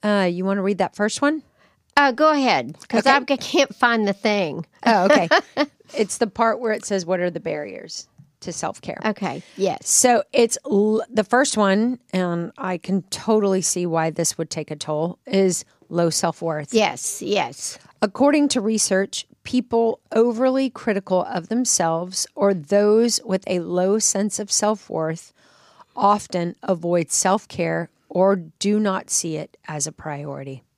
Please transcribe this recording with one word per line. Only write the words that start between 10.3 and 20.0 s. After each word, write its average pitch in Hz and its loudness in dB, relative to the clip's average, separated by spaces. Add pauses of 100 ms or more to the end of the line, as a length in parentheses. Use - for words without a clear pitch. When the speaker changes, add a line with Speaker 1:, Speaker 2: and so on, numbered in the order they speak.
Speaker 1:
it's 233 2 (120)
l-, 214 2
the 220 0
first - 0
one, 214 2 (120)
and 175 -2
I 185 -6
can 185 -4
totally 202 0
see 175 -2
why 165 0
this 160 -2
would 160 -6
take 156 -8
a 156 -8
toll, 156 -4
is 190 2 (240)
low 170 0
self-worth. 160 -4
Speaker 2:
Yes, - 0
yes. - -4 (220)
Speaker 1:
According 285 2
to 254 -2
research, 196 -2 (180)
people 233 0 (100)